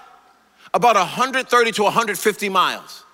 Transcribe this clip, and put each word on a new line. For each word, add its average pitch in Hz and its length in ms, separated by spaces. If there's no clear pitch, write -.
about 214 220
a 185 80
hundred 254 440
thirty 233 240
to 202 140
a 180 40
hundred 208 280
fifty 208 320
miles. 147 520